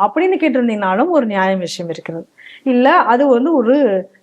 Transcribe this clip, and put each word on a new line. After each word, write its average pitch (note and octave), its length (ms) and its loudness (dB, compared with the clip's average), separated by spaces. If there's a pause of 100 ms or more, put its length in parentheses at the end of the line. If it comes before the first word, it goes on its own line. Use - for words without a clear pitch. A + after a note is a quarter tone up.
அப்படின்னு F#4 320 0
கேட்டிருந்தீங்கனாலும் A#3 760 0
ஒரு D4+ 160 2
நியாய G3 300 0
விஷயம் E3+ 360 -8
இருக்கிறது. E3 360 -12 (360)
இல்ல C4 320 2
அது B3 320 2
வந்து C4+ 280 2
ஒரு A3+ 540 0 (140)